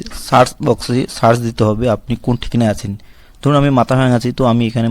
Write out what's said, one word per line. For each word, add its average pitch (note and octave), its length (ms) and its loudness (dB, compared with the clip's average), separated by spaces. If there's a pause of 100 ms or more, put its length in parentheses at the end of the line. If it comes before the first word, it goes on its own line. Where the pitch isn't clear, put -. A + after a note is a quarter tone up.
(260)
সার্চ B2+ 240 4 (160)
বক্সে B2 320 0 (180)
সার্চ A#2 200 2 (100)
দিতে A#2 220 -2
হবে G#2+ 160 -2 (120)
আপনি - 160 -6 (120)
কোন B2 180 2
ঠিকানায় A#2 320 0
আছেন। G2+ 180 -8 (480)
ধরুন, D3 220 2
আমি C#3+ 160 2
মাথাভাঙা B2+ 420 2
আছি, B2 180 -4
তো C3 40 0 (100)
আমি A#2 180 2
এখানে A2+ 200 -2